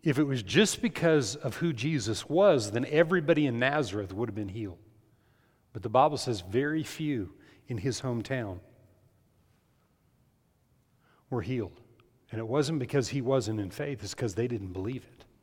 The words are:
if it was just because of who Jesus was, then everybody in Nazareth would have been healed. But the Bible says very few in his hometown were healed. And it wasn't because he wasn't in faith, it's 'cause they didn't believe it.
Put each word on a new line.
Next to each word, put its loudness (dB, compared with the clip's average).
if 2
it 4
was 0
just 2
because 2
of -6
who 0
Jesus -2
was, 4
then 0
everybody 4
in 0
Nazareth 0
would -2
have -8
been -6
healed. -10
But -12
the -2
Bible 6
says -2
very 0
few -4
in -6
his -4
hometown -4
were -2
healed. -6
And -8
it -6
wasn't 0
because 0
he -4
wasn't 0
in -4
faith, -8
it's -10
'cause -4
they 0
didn't -6
believe -6
it. -20